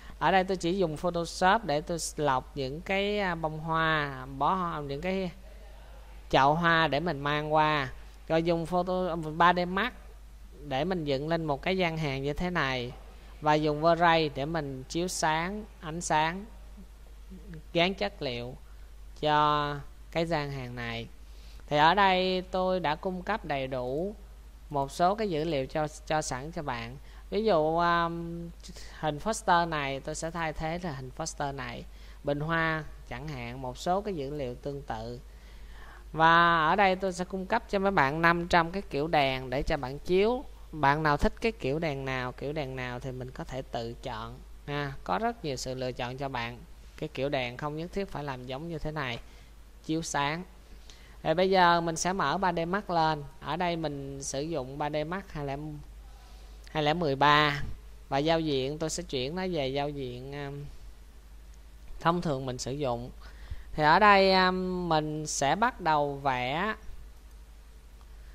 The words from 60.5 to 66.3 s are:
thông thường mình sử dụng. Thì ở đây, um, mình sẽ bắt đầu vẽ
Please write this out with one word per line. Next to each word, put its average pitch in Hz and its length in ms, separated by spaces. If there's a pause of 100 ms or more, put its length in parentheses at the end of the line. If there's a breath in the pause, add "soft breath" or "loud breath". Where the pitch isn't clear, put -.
thông 170 220
thường 135 240
mình 123 120
sử 123 140
dụng. 127 400 (640 loud breath)
Thì 151 100
ở 156 160
đây, 196 340
um, 185 560
mình 151 380
sẽ 143 280
bắt 233 260
đầu 147 340
vẽ 139 580 (1600 soft breath)